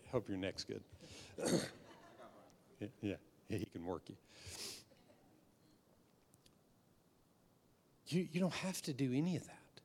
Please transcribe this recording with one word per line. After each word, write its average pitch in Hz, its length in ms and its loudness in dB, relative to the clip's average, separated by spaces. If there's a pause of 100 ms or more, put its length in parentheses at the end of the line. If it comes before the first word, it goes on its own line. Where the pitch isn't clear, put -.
(120)
hope 117 160 2
your 98 100 0
neck's 92 240 0
good. 107 200 -4 (560)
<coughs> - 220 6 (1200)
Yeah, 104 60 -2 (160)
yeah, 101 120 2 (340)
yeah, 101 100 0
he 87 60 -2
can 85 200 -4
work 87 220 -2
you. - 80 -8 (4000)
You, 165 240 4
you 165 80 2
don't 185 140 6
have 185 300 0
to 156 100 0
do 131 200 4
any 160 220 6
of - 120 2
that. - 380 -18